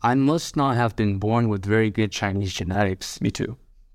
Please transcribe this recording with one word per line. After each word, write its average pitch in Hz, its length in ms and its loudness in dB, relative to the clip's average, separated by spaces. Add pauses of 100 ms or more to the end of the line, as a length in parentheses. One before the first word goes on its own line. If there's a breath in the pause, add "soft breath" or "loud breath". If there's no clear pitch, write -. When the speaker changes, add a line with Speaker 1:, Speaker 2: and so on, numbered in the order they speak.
Speaker 1:
I 120 140 2
must 143 420 0
not 139 180 2
have 117 220 0
been 101 220 0
born 113 280 2
with 101 160 -2
very 107 280 2
good 107 200 0
Chinese 98 400 -2
genetics. 92 680 -4
Speaker 2:
Me - 100 0
too. - 240 -6 (400)